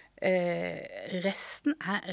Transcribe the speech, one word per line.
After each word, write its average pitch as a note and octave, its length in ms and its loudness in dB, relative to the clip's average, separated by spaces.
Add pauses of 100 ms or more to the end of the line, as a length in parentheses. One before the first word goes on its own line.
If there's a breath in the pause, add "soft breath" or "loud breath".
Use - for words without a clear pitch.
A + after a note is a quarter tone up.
(160 loud breath)
eh, F3 680 2 (420)
resten - 540 0
er G3 340 -2